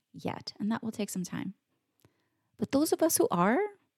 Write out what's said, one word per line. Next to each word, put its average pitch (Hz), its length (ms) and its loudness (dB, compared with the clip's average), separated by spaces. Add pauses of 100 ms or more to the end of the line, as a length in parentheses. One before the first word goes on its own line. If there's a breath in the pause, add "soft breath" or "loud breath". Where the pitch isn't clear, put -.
(120)
yet, - 460 -8
and 208 120 -2
that 226 120 -4
will 220 100 -6
take 208 180 -6
some 180 140 -6
time. - 300 -8 (1040)
But - 140 -4
those 294 200 4
of 359 100 2
us 330 140 4
who - 140 4
are, 190 280 4 (400)